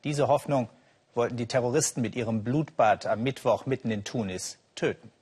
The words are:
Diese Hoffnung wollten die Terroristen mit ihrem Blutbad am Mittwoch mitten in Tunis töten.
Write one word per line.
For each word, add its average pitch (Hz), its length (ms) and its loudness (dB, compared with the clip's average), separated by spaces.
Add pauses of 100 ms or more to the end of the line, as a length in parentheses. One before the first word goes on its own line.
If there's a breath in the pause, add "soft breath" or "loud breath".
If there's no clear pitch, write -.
Diese 143 240 2
Hoffnung 139 400 2 (460 soft breath)
wollten 120 240 0
die 120 80 -2
Terroristen 123 560 0
mit 107 140 -2
ihrem 110 280 -2
Blutbad 120 640 2
am 110 160 0
Mittwoch 127 420 0
mitten 123 260 -2
in 104 140 -2
Tunis 95 540 -6 (160)
töten. - 360 -4 (120)